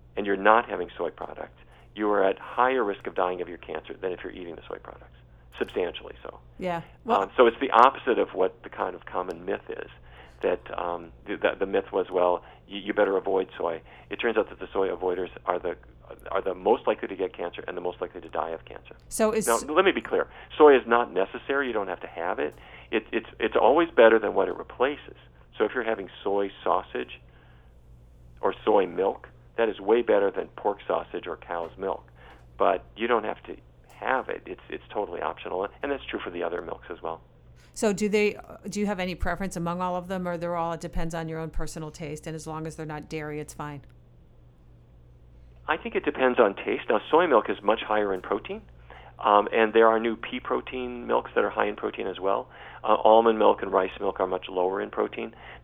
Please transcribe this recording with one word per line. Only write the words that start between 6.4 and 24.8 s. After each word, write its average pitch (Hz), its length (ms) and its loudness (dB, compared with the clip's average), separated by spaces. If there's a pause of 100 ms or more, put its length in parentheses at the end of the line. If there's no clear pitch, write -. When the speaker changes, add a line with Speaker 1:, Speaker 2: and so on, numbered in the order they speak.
Speaker 2:
Yeah. 175 240 -6 (220)
Well 226 180 2
Speaker 1:
Um, 190 140 -4
so 123 100 10
it's 117 140 4
the 135 100 -2
opposite 120 480 4
of 98 160 0
what 92 280 0
the - 60 -16
kind 95 260 -6
of 87 120 -16
common 90 380 -8
myth 98 260 -6
is, - 200 -12 (520)
that, 90 180 0 (180)
um, 87 320 -6 (160)
the, 98 100 -4
the, 87 240 2
the 98 60 0
myth 98 260 -2
was, 92 180 -2
"Well, 90 320 2 (260)
y-, 98 160 -10
you 101 80 -4
better 98 240 2
avoid 92 400 -2
soy." 82 240 -4 (300)
It 101 60 -10
turns 113 200 0
out 104 140 0
that 90 100 -16
the 92 120 -12
soy 95 160 0
avoiders 90 420 -2 (160)
are 90 120 0
the, 87 180 -6 (540)
are 98 120 -4
the 92 120 -4
most 98 320 0
likely 110 220 -2
to 98 80 -8
get 90 180 -4
cancer 87 320 -10
and 90 100 -8
the 87 40 -8
most 90 200 -6
likely 90 200 -10
to 80 80 -16
die 80 220 -6
of 82 160 -10
cancer. - 280 -18 (140)
Speaker 2:
So 220 240 0
is 214 140 -2
Speaker 1:
Now, 117 100 4 (160)
let 175 120 4
me 185 80 6
be 120 100 -2
clear. - 260 -2 (300)
Soy 147 180 12
is 117 100 2
not 117 260 2
necessary. 120 540 -2
You 120 60 -4
don't 104 160 -2
have 90 120 -6
to - 80 -14
have 90 300 -6
it. 147 160 -4 (360)
It, 110 200 -2
it's, - 160 -4 (140)
it's 110 160 0
always 156 340 6
better 113 280 10
than 101 160 -2
what 92 140 2
it 87 80 -4
replaces. 123 600 -6 (400)